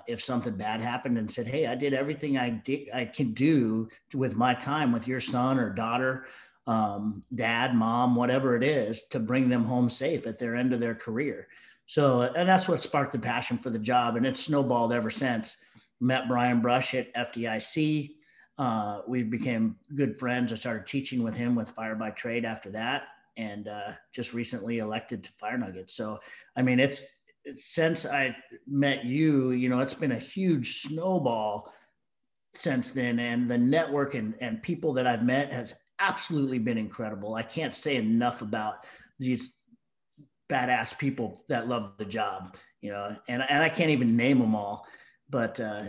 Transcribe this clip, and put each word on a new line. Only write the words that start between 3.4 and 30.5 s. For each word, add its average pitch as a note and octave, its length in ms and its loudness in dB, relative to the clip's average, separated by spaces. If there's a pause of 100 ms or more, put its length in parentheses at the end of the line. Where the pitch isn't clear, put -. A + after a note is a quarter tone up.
with C3 220 0
my B2 180 4
time C#3 380 0
with A#2 160 0
your B2+ 120 -2
son B2+ 380 2
or A2+ 140 2
daughter, B2 560 -2 (400)
um, G#2+ 560 0 (100)
dad, A#2+ 400 0
mom, A#2+ 400 4
whatever B2 420 4
it A#2 80 2
is, B2 440 0
to C3+ 120 -4
bring B2 300 2
them B2 140 4
home B2 260 2
safe C3+ 380 -2
at A2+ 100 -8
their A#2 180 -2
end B2+ 160 2
of A#2+ 80 0
their A#2 140 0
career." A2+ 540 -4 (400)
So, C3+ 340 4
and D#3+ 260 2
that's F#3 200 6
what E3 140 0
sparked C#3 320 0
the B2+ 60 -2
passion B2 380 -2
for A#2+ 140 -6
the A2+ 80 -2
job. A#2+ 380 2
And A#2+ 80 2
it's C3 180 0
snowballed B2 500 2
ever A#2 160 0
since. A#2 480 -2 (420)
Met B2+ 280 2
Brian B2 340 4
Brush B2 320 2
at B2 220 -2
F A#2+ 160 -4
D A#2 160 -4
I A2 100 -4
C. D3+ 600 -2 (420)
Uh, G#2 480 -2
we B2 160 0
became A2+ 540 0 (180)
good C3 240 0
friends. B2 340 0
I A2 40 -6
started A2 280 -6
teaching C3 380 -4
with A2 120 -2
him A#2+ 200 0
with A2+ 160 -4
Fire A2 240 -6
by A2 160 -6
Trade A#2 340 -4
after A2 260 -8
that, A#2+ 320 -4 (340)
and, G#2 300 -8
uh, G#2 260 -10 (180)
just - 220 -8
recently A#2 460 -4
elected G#2+ 440 -6
to - 100 -20
Fire A#2 260 -6
Nuggets. F#2+ 340 -8
So, G#2+ 260 -8 (360)
I B2+ 80 2
mean, B2+ 160 4
it's, C3+ 240 2 (420)
it's, - 200 -14
since E3 400 0
I C3 300 0 (320)
met C#3 380 2
you, C#3 460 4
you B2+ 180 2
know, B2+ 100 2
it's C3+ 140 0
been C3+ 200 0
a A2+ 60 -2
huge D#3+ 600 0